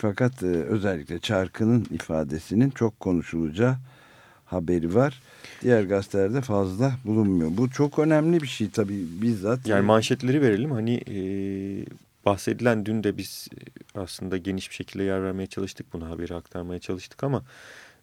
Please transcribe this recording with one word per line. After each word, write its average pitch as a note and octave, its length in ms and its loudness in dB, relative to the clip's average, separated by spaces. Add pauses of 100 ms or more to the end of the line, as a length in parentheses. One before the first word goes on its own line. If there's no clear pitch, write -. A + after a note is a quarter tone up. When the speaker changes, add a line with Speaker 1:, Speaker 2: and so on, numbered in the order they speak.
Speaker 1:
Fakat, A#2 420 0
e, F#2 40 0
özellikle F2 720 -2
Çarkı'nın A2 720 2
ifadesinin D#2+ 760 0
çok A#2 300 -2
konuşulacağı F2 800 0 (680)
haberi F2 500 0
var. C3+ 260 2 (400)
Diğer A#2+ 220 4
gazetelerde G2 580 2
fazla G#2 540 0 (100)
bulunmuyor. G2 520 2
Bu B2+ 120 2
çok C#3+ 300 0
önemli D#3 420 4
bir C#3 60 -6
şey A2 220 -4
tabii G2+ 360 -2 (160)
bizzat. A2+ 460 0
Speaker 2:
Yani G2+ 180 6
manşetleri B2 560 4
verelim. B2 300 4
Hani, A#2 360 -2
e, G2 120 -6 (1080)
bahsedilen G#2+ 600 2
dün A2 180 -2
de G2 140 0
biz, - 300 -12 (480)
e, G2+ 40 -8
aslında F#2+ 380 -6
geniş F#2+ 320 -4
bir - 60 -16
şekilde - 280 -6
yer F#2+ 200 0
vermeye F#2+ 240 -4
çalıştık - 460 -10
buna, E2 160 -8
haberi E2+ 260 -8
aktarmaya F2 440 -10
çalıştık - 440 -8
ama C3+ 200 0 (600)